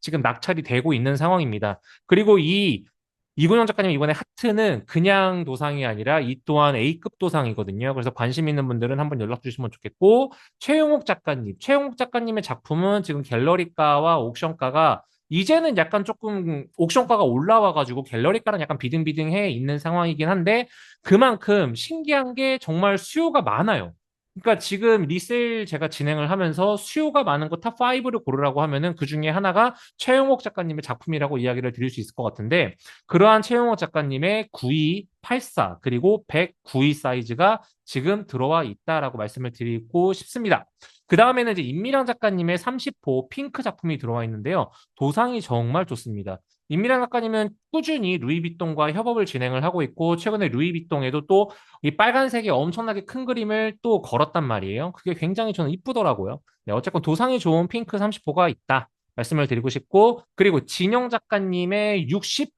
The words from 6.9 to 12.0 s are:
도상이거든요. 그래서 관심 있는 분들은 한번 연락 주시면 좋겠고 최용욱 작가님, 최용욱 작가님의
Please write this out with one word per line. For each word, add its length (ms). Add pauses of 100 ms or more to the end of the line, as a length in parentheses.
도상이거든요. 720
그래서 180
관심 360
있는 180
분들은 320
한번 220
연락 220
주시면 300
좋겠고 600 (280)
최용욱 460
작가님, 540
최용욱 380
작가님의 460